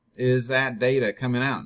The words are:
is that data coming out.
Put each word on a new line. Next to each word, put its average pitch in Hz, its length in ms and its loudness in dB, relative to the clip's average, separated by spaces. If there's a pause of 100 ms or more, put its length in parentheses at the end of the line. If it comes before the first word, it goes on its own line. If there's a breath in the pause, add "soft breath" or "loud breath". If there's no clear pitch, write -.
(160)
is 127 320 0
that 131 320 0
data 123 320 2
coming 123 300 -2
out. 120 240 -4